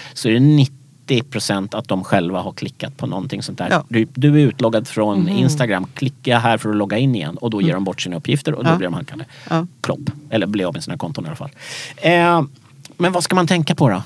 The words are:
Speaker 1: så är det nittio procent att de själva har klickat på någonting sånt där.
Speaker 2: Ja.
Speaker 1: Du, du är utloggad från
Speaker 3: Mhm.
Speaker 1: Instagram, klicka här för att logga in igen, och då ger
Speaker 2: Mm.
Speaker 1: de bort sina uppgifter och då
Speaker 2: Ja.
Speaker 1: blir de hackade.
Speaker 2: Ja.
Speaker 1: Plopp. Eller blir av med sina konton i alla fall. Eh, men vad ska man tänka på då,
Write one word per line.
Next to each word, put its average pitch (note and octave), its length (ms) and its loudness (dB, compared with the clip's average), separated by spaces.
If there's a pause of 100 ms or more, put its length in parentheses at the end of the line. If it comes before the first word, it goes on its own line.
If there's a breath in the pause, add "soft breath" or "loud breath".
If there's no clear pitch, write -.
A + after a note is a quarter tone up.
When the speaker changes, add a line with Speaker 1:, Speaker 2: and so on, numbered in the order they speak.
(140 loud breath)
Speaker 1:
så - 140 -2
är A2 40 4
det A#2+ 80 4
nittio C#3+ 340 6 (560)
procent G2+ 440 -4
att G#2+ 140 -6
de F#2+ 160 -2
själva F#2 360 -2
har F#2 120 -8
klickat - 440 -10
på - 100 -8
någonting G2 360 -8
sånt - 160 -10
där. F2 120 -4
Speaker 2:
Ja. E3 180 0
Speaker 1:
Du, A2+ 260 0
du C3+ 200 4
är D3+ 120 6
utloggad A2+ 420 0
från G#2 320 0
Speaker 3:
Mhm. E2+ 80 0
Speaker 1:
Instagram, G#2+ 680 0
klicka C3 440 -2
här A#2 200 2
för G#2+ 120 -4
att G#2+ 60 0
logga G2+ 220 0
in C3 160 2
igen, E2 220 -6
och A#2+ 140 -4
då G#2+ 120 -2
ger E2+ 60 2
Speaker 2:
Mm. E2+ 80 0
Speaker 1:
de G2 80 -2
bort F2+ 160 -4
sina F2+ 160 -6
uppgifter C#3+ 380 -2
och A#2+ 100 -4
då E3 60 4
Speaker 2:
Ja. E3 60 4
Speaker 1:
blir F#3 100 -2
de E3+ 80 -4
hackade. - 300 -10 (260 loud breath)
Speaker 2:
Ja. E3 160 -2 (160)
Speaker 1:
Plopp. - 180 -4 (300)
Eller G#2+ 160 -2
blir G2+ 200 -2
av F2 80 -4
med E2 100 -10
sina F2+ 120 -8
konton D#2+ 280 -8
i - 40 -12
alla - 80 -10
fall. - 140 -12 (460 loud breath)
Eh, E3+ 460 4 (540)
men F3+ 160 2
vad F3+ 120 0
ska - 100 0
man F3+ 120 4
tänka E3+ 280 2
på D3 140 4
då, F#2 180 0